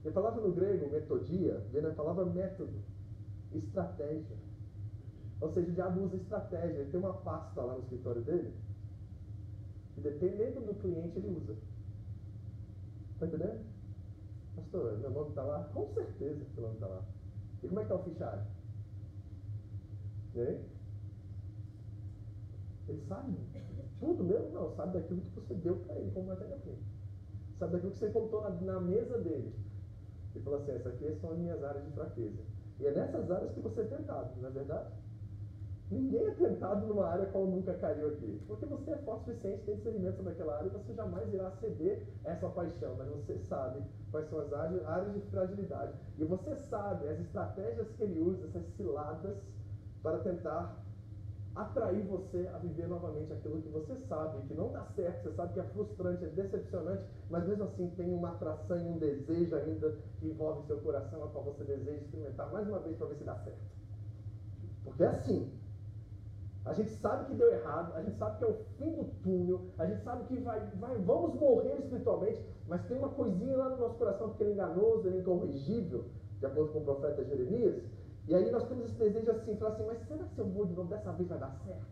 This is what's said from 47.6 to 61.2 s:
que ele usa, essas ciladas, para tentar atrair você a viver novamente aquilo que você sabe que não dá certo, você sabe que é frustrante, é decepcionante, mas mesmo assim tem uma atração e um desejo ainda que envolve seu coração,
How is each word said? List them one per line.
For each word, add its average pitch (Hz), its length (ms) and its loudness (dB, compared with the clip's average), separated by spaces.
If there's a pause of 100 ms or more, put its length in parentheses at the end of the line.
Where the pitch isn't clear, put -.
que - 120 0
ele 175 160 2
usa, 180 280 4
essas 175 180 -4 (100)
ciladas, 160 600 -2 (640)
para 160 180 4
tentar 170 640 0 (720)
atrair 208 520 2
você 180 440 0
a 160 60 -6
viver 170 300 -2
novamente 156 440 -2
aquilo 156 300 -2
que - 80 -6
você 156 260 -2 (120)
sabe 156 400 -2
que 156 80 -4
não 208 160 0
dá - 120 -4 (120)
certo, 175 260 0
você 160 140 -4
sabe 175 180 -2
que 190 60 0
é 175 40 0
frustrante, 180 640 0
é 147 40 -2
decepcionante, 185 720 0 (260)
mas 165 180 2
mesmo 202 180 2
assim 180 300 -2
tem 180 160 0
uma 175 180 2
atração 170 460 0
e 170 120 0
um 165 100 0
desejo 156 580 4
ainda 156 400 2 (240)
que 160 60 -4
envolve 151 400 0
seu 147 120 0
coração, 151 460 0